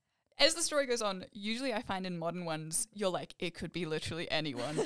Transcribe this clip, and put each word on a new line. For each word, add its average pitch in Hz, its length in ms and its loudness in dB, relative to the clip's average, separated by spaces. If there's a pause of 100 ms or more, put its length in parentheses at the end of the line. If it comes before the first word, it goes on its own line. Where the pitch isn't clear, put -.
(400)
As 311 160 8
the 339 80 0
story 285 240 2
goes 240 140 0
on, 190 300 -2
usually 226 420 -2
I 214 100 -2
find 190 240 -2
in 175 100 -2
modern 170 260 -2
ones, 160 480 -2
you're 202 200 0
like, 165 260 -4
"It 170 160 -4
could 170 180 -8
be 175 140 -4
literally 160 460 -2
anyone. 151 540 0